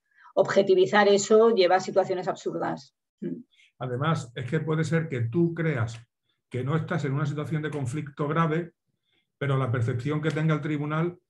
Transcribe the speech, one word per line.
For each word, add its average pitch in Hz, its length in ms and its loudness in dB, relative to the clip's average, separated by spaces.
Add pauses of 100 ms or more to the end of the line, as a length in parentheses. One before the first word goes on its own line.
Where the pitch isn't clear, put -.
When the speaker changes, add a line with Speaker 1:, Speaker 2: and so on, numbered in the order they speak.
(360)
Speaker 1:
objetivizar 190 760 4
eso 220 420 6
lleva 185 240 4
a 190 40 4
situaciones 185 480 -2
absurdas. 170 680 -8 (260)
Mm. 175 220 -8 (340)
Speaker 2:
Además, 131 560 -2
es 127 160 -8
que 160 100 0
puede 156 240 -2
ser 160 240 0
que 123 140 -4
tú 170 320 0
creas 160 500 -2 (460)
que 123 140 -4
no 143 120 -2
estás 160 300 -2
en 135 80 -2
una 143 140 -2
situación 151 340 -4
de 151 80 -4
conflicto 147 580 -6
grave, 160 460 0 (640)
pero 139 200 0
la 127 140 0
percepción 123 520 -2
que 160 80 0
tenga 156 240 2
el 143 60 -2
tribunal 156 580 -4 (100)